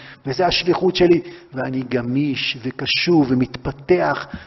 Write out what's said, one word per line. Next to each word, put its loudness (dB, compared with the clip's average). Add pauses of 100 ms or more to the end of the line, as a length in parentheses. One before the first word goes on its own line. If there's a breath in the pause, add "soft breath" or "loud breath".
(260 loud breath)
וזה 0
השליחות 0
שלי. 6 (320 loud breath)
ואני -4
גמיש -2
וקשוב 0
ומתפתח, -2 (200 loud breath)